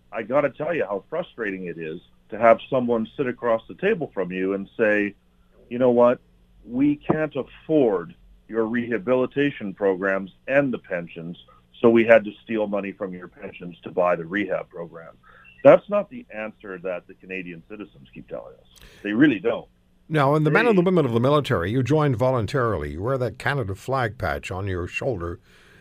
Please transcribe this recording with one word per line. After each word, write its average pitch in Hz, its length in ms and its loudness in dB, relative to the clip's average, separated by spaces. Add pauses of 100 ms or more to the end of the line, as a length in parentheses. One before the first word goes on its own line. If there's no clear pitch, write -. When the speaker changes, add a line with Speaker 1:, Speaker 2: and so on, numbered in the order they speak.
(120)
Speaker 1:
I 117 100 -6
gotta 135 280 2
tell 160 240 -6
you 123 100 -2
how 98 240 -6
frustrating 104 580 -8
it 85 120 -10
is 82 240 -10 (260)
to 104 100 -12
have 113 200 8 (100)
someone 120 480 0
sit 139 100 -2
across 117 400 -2
the 95 100 -16
table 180 360 -2
from 90 180 -4
you 92 240 -2
and 98 220 -6
say, 104 380 0 (560)
"You 120 80 -6
know 123 120 4
what? 120 280 6 (480)
We 143 300 2
can't 156 380 -2
afford 117 800 0 (340)
your 113 180 -2
rehabilitation 120 1040 -2
programs 95 600 -2 (160)
and 135 260 2
the 101 40 -8
pensions, 85 600 -10 (420)
so 120 80 6
we 117 160 6
had 113 200 8
to 104 80 -8 (120)
steal 107 220 -2
money 98 260 -4
from 92 220 -10
your 90 140 -16
pensions - 560 -16
to - 60 -12
buy 90 260 2
the 82 100 -10
rehab 90 420 -4
program." 82 460 -16 (500)
That's 156 240 8
not 101 220 -4
the 123 240 -16
answer 104 440 -12
that 90 280 -8
the 95 80 -20
Canadian 90 560 -14
citizens 104 420 -18
keep - 160 -20
telling 60 260 -14
us. - 260 -20 (220)
They 104 100 -4
really 120 260 4
don't. 95 300 -4 (400)
Speaker 2:
Now, 147 260 2
and 156 120 2
the 156 60 4
men 220 160 4
and 214 100 4
the 175 40 4
Speaker 1:
They 170 40 2
Speaker 2:
women 180 180 4
of 120 80 0
the 113 80 2
military, 123 520 2
you 131 100 0
joined 147 340 2
voluntarily. 113 760 -2
You 80 100 -8
wear 127 160 -2
that 117 200 -6
Canada 120 360 -4
flag 131 440 -4
patch 76 340 -4
on 95 160 -6
your 90 180 -4
shoulder, 85 540 -6 (400)